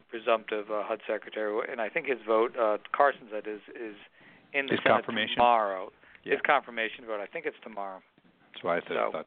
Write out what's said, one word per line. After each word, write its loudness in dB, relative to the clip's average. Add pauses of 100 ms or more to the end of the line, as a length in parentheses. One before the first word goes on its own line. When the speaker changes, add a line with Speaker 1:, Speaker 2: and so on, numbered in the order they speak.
Speaker 1:
presumptive, 0
uh, 0
hud -6
secretary, -4 (120)
and -6
I -4
think -4
his -2
vote, 4
uh, 2 (140)
Carson's 2
that -8
is, -8 (140)
is -10 (580)
in 0
the -2
Speaker 2:
His 2
Speaker 1:
Senate 6
Speaker 2:
confirmation? 0
Speaker 1:
tomorrow. 4 (340)
Speaker 2:
Yeah. -2
Speaker 1:
His 2
confirmation 0
vote, -6
I -8
think -10
it's -8
tomorrow. -10 (520)
Speaker 2:
That's -14
what 0
I -16
Speaker 1:
So, 0
Speaker 2:
thought, -6